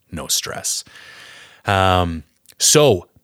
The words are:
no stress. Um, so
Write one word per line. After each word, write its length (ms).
no 160
stress. 560
Um, 580
so 480